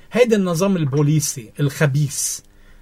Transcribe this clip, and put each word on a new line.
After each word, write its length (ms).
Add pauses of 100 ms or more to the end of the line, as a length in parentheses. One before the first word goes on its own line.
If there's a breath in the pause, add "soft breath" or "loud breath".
(120)
هيدا 240
النظام 420
البوليسي 840
الخبيث. 800 (420 soft breath)